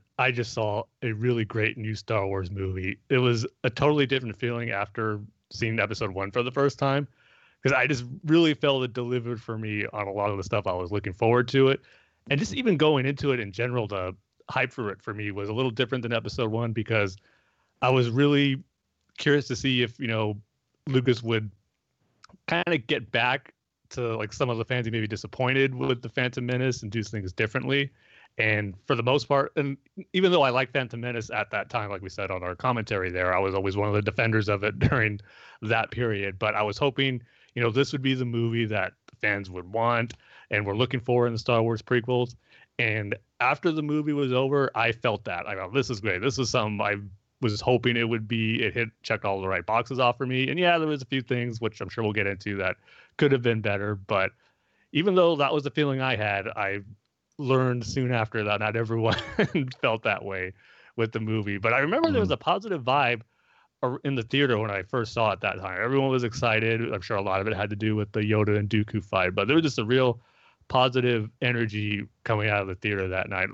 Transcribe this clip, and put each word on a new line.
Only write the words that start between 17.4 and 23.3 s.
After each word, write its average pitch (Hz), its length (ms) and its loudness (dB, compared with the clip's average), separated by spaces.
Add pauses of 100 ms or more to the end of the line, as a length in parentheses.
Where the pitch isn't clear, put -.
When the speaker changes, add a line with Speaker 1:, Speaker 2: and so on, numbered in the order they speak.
Speaker 1:
I 127 100 4
was 127 200 4
really 143 500 4 (580)
curious 143 280 2
to 131 100 -4
see 127 260 2
if, 117 180 -4
you 131 80 -4
know, 107 280 0 (520)
Lucas 127 340 2
would 113 260 0 (1000)
kinda - 280 0
get 139 360 -4
back 123 420 0 (360)